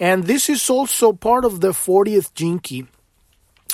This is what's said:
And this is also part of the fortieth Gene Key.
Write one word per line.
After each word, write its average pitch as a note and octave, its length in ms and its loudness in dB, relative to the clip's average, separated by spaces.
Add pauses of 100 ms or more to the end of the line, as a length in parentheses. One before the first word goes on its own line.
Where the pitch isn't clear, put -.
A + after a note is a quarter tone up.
And F#3 220 2
this B3+ 240 0
is C#4 220 -2
also B3 420 2
part A#3 320 0
of G3 160 -2
the F#3+ 140 0
fortieth G3 580 0
Gene E3+ 260 -4
Key. C3 280 -12 (880)